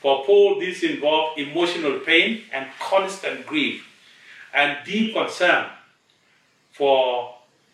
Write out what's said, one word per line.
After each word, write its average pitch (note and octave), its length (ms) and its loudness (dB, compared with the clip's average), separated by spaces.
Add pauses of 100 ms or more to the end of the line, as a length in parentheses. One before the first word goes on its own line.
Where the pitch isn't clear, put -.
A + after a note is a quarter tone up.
For C#3 240 0
Paul, G3+ 360 6
this F3 220 -6
involved D3+ 580 0
emotional D#3 600 -2
pain F#3 420 0 (100)
and C3+ 160 -8 (100)
constant D#3+ 680 -4
grief C3 380 -4 (720)
and C#3+ 300 0
deep A3 280 -2
concern E3 540 0 (1040)
for, B2+ 640 2 (400)